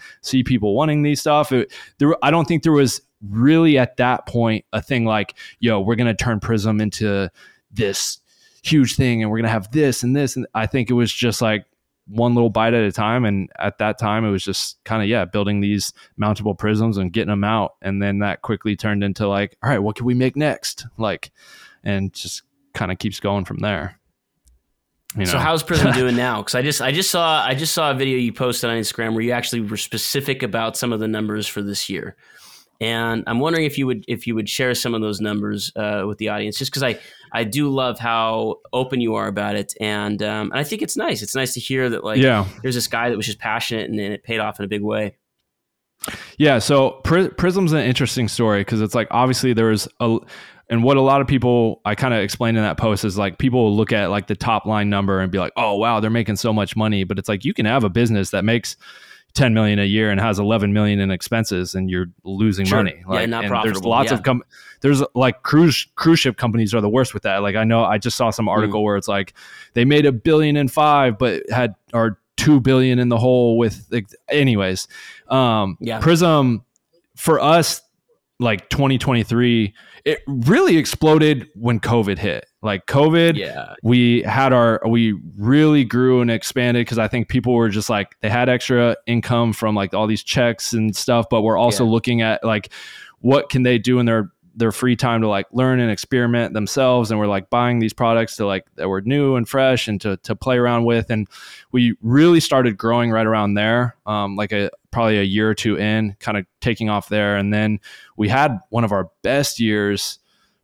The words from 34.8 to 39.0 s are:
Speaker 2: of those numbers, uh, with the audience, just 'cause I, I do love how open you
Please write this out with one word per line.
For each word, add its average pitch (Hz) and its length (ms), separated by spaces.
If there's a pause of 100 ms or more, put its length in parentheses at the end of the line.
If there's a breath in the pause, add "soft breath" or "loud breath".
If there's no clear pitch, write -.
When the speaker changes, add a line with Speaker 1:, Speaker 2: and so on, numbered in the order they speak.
Speaker 2:
of 113 80
those 107 200
numbers, 104 540
uh, 104 300
with 104 120
the 107 120
audience, 104 280
just - 140
'cause 135 120
I, 120 160 (320 loud breath)
I 117 140
do 139 240
love 131 300
how 113 580 (160)
open 131 260
you 113 140